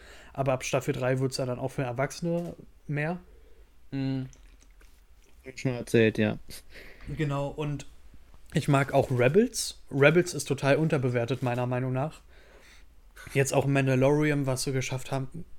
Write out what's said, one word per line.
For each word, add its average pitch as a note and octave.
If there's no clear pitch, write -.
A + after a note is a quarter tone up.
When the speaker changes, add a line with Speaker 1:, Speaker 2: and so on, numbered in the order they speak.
Speaker 1:
aber C3+
ab B2+
Staffel C3+
drei B2+
wird's C3
ja C3+
dann B2
auch C3
für D3
Erwachsene E3
mehr. D#3
Mhm. C3+
Speaker 2:
Schon C3
erzählt, A2+
ja. A2
Speaker 1:
Genau, C#3+
und D3
ich D3+
mag C#3
auch C#3
Rebels. C#3+
Rebels D#3+
ist D3
total C3+
unterbewertet, B2+
meiner B2
Meinung B2+
nach. C3+
Jetzt C3+
auch C3+
Mandalorian, C#3
was C3
sie D3
geschafft C3
haben, C3+